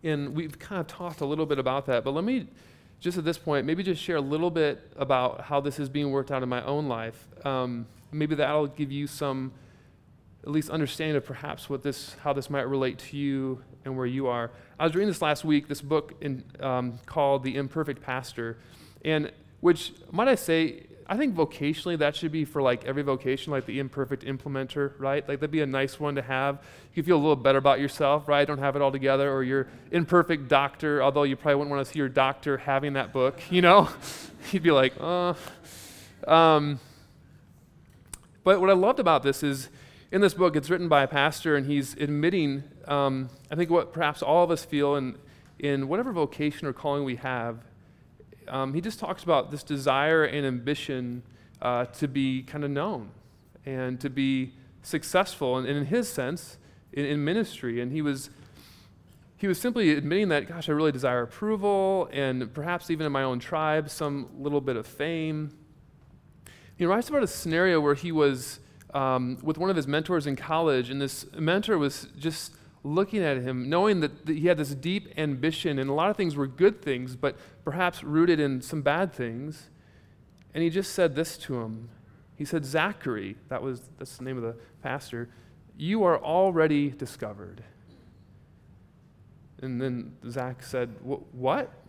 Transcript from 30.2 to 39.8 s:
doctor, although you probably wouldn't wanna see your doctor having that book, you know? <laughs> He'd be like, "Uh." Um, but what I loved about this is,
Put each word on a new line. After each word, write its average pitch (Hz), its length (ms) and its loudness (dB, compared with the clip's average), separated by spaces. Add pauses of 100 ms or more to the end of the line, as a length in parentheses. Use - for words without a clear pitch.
doctor, 143 540 2
although 139 200 4
you 135 120 2
probably 143 200 2
wouldn't 143 160 0
wanna 139 160 -2
see - 120 -10
your 139 120 0
doctor 135 480 2
having 139 340 0
that 131 220 -4
book, 135 260 2 (100)
you 180 120 6
know? 180 260 10 (300)
<laughs> - 320 -14
He'd 185 120 0
be 165 80 6
like, 131 300 6
"Uh." 175 320 0 (960)
Um, 151 520 8 (1700)
but 185 160 8
what 190 80 4
I 196 60 10
loved 202 260 4
about 156 220 4
this 135 200 0
is, 139 280 -2 (420)